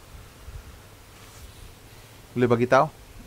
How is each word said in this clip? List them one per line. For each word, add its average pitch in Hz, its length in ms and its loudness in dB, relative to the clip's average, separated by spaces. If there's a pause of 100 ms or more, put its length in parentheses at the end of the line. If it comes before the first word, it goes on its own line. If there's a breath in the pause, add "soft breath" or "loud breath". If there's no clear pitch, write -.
(2250)
boleh 123 160 2
bagi 120 240 2
tahu. 135 160 6 (400)